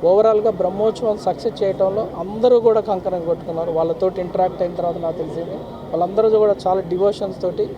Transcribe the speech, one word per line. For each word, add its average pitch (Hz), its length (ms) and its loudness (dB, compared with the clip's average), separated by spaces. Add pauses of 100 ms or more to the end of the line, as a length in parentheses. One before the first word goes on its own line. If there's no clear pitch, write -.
ఓవరాల్గా 214 440 6
బ్రహ్మోత్సవం 208 640 0
సక్సెస్ 208 460 -4
చేయడంలో 190 440 0 (100)
అందరూ 220 420 4
కూడా 220 220 4
కంకణం 185 440 -4
కొట్టుకున్నారు. 165 460 -4
వాళ్ళతోటి 165 500 0
ఇంటరాక్ట్ 180 400 -2
అయిన 175 140 -2
తర్వాత 170 220 -4
నాకు 165 200 -4
తెలిసింది, 170 380 -8 (360)
వాళ్ళందరూ 190 380 2
కూడా 214 260 4 (120)
చాలా 190 140 2
డివోషన్స్ 185 600 -2
తోటి 196 360 -2